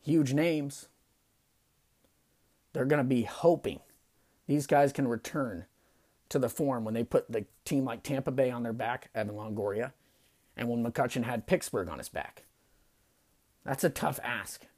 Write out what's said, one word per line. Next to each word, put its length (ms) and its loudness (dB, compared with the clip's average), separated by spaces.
Huge 320 2
names. 540 0
They're 120 0
gonna 200 4
be 180 4
hoping 560 2
these 200 0
guys 240 6
can 160 0
return 580 -4
to 100 -2
the 120 2
form 340 0
when 100 -2
they 100 0
put 280 2
the 140 -2
team 220 0
like 180 -6
Tampa 280 -2
Bay 200 2
on 120 -4
their 100 -4
back, 420 -4
Evan 200 -2
Longoria, 580 -4
and 140 -4
when 140 0
McCutchen 400 0
had 240 -4
Pittsburgh 420 0
on 80 -8
his 120 -10
back. 340 -10
That's 200 -4
a 60 4
tough 340 -2
ask. 440 -8